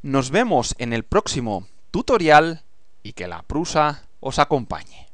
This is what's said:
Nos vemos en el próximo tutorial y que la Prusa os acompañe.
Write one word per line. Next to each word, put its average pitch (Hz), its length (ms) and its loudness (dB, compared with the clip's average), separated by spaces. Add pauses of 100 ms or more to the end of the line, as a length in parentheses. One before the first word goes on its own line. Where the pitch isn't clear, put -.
Nos 135 260 0
vemos 175 480 2
en 117 160 -4
el 113 100 -2
próximo 117 640 -2 (220)
tutorial 165 760 4 (380)
y 104 120 -12
que 90 140 -10
la 85 140 -10
Prusa 151 640 0 (160)
os 131 180 -4
acompañe. 127 760 -2